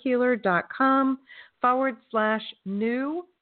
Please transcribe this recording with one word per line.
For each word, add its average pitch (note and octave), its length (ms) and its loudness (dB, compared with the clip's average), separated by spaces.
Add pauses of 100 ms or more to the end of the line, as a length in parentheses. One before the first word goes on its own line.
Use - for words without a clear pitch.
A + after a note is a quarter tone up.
Healer B3 340 2
dot F#3 380 0
com C4+ 440 2 (420)
forward B3+ 360 0 (140)
slash A3 320 0 (220)
new B3 600 -4 (160)